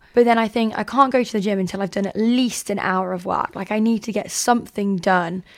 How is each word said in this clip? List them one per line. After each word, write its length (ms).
But 120
then 120
I 120
think 280
I 60
can't 300
go 100
to 80
the 80
gym 200
until 220
I've 100
done 160
at 100
least 520
an 100
hour 340
of 120
work. 300
Like, 160
I 80
need 240
to 80
get 200
something 680
done 480